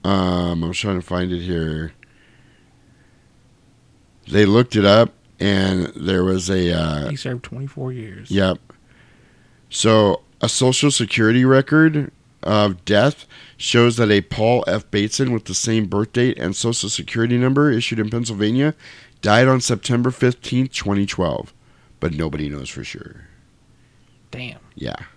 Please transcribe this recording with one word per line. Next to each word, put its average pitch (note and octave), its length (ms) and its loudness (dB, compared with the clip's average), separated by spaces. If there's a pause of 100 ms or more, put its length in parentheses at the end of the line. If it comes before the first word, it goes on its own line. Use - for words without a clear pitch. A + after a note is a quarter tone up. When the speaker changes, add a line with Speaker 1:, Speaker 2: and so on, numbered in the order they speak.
Speaker 1:
Um, F2+ 600 0
I'm E2+ 80 -4
trying F#2+ 280 -4
to E2+ 60 -16
find F2+ 260 -4
it F2 80 -4
here. D#2+ 540 -6 (2250)
They G2+ 180 4
looked A2 300 4
it G2+ 80 4
up, G#2+ 280 6 (280)
and F#2+ 460 0 (100)
there F#2 280 0
was F#2 260 -2
a, F2+ 220 0
uh, D#2 380 -2
Speaker 2:
He C#3+ 60 -8
served B2+ 280 -10
twenty-four C3 480 -12
years. G#2+ 380 -16
Speaker 1:
Yep. F#2+ 280 0 (1120)
So, A2 520 2 (180)
a A2+ 80 -2
Social C3 420 0
Security A#2+ 540 2
record D3 680 4 (320)
of G2+ 420 0
death G#2+ 420 2 (300)
shows A#2 400 2
that A2+ 140 2
a G2+ 120 6
Paul A#2 440 0
F. - 240 -4
Bateson A2 420 -2
with A2 120 -4
the F#2 100 -10
same A2+ 320 0
birth G2+ 260 -2
date B2 260 0
and F#2 180 -4
Social A#2 320 -4
Security A#2 500 -2
number C3+ 320 2
issued A#2 300 -2
in G#2+ 100 -4
Pennsylvania A#2 640 -2 (460)
died A2 280 4
on C3 120 2
September B2 500 -2
fifteenth, B2+ 640 -2
twenty G2+ 340 -2
twelve. E2+ 460 -4 (480)
But D#2+ 140 -4
nobody D2+ 340 -4
knows C#2+ 200 -10
for B1+ 160 -14
sure. - 440 -18 (1040)
Speaker 2:
Damn. B2 260 -14 (160)
Speaker 1:
Yeah. G1+ 220 -10 (200)